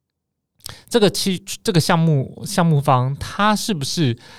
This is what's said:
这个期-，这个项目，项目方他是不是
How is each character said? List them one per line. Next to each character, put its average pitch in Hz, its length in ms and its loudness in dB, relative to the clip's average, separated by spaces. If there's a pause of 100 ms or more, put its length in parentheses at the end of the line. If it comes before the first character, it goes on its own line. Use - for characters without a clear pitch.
(880)
这 240 100 2
个 208 80 4
期-， 185 300 -2 (260)
这 233 80 -2
个 175 80 4
项 175 180 2
目， 160 500 0
项 180 180 0
目 151 160 2
方 135 360 2
他 208 380 -2
是 208 160 -4
不 143 140 -4
是 131 320 0 (220)